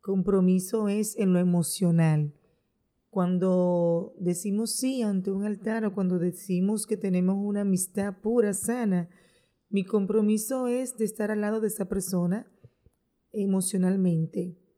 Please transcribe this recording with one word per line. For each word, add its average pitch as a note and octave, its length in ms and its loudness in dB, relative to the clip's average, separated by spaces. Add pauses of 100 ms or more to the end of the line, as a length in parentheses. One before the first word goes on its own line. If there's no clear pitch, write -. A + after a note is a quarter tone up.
Compromiso F#3+ 840 2
es G#3 320 -2
en F#3+ 140 2
lo F3 60 4
emocional. E3 920 2 (760)
Cuando F3+ 1080 2
decimos G3+ 560 -2
sí C4 280 -2
ante G3+ 280 -2
un G3 140 -2
altar G#3+ 400 -4
o G3 80 -2
cuando F#3 260 0
decimos F3+ 680 -2
que A3 100 -2
tenemos F#3 420 0
una G3+ 220 -2
amistad G3 600 -2
pura, G#3+ 320 2
sana, G3 540 -2 (600)
mi G3 160 0
compromiso G#3+ 840 0
es B3 300 -4
de A3 80 0
estar G#3 260 -4
al G#3+ 100 -2
lado G#3+ 200 -2
de A3 60 0
esa G3+ 180 -4
persona F#3 680 -2 (800)
emocionalmente F#3 1300 0 (200)